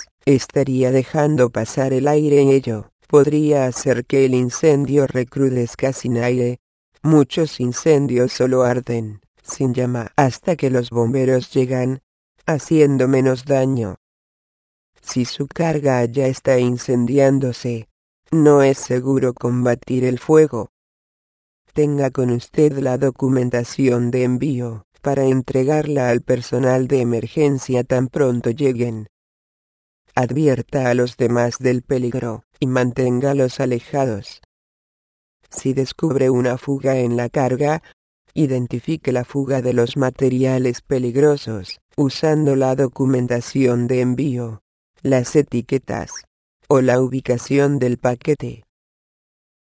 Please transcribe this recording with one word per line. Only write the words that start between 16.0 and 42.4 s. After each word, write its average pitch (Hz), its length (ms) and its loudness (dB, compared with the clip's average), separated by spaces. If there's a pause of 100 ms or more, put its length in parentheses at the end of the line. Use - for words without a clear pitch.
ya 127 200 -2
está 131 320 0
incendiándose, 123 1300 0 (440)
no 147 320 6
es 135 160 2
seguro 127 560 -2
combatir 123 680 -2
el 127 140 0
fuego. 147 520 2 (1040)
Tenga 143 360 2
con 127 220 0
usted 139 480 0
la 131 180 -2
documentación 123 1120 0
de 127 140 0
envío, 123 600 -4 (180)
para 139 240 0
entregarla 135 840 0
al 120 120 0
personal 127 640 0
de 131 140 0
emergencia 123 840 -2
tan 127 240 0
pronto 123 420 0
lleguen. 117 580 -2 (1080)
Advierta 127 760 0
a 120 60 2
los 123 200 0
demás 120 440 0
del 127 240 0
peligro, 123 600 -4 (160)
y 139 80 -2
manténgalos 127 920 0
alejados. 127 840 -4 (1120)
Si - 220 -4
descubre 131 580 -2
una 123 260 0
fuga 139 400 -2
en 120 180 0
la 120 140 -2
carga, 143 540 -2 (500)
identifique 131 800 -2
la 123 120 -2
fuga 135 380 -4
de 123 120 0
los 120 220 0
materiales 127 840 0
peligrosos, 127 1000 -2 (160)
usando 151 600 0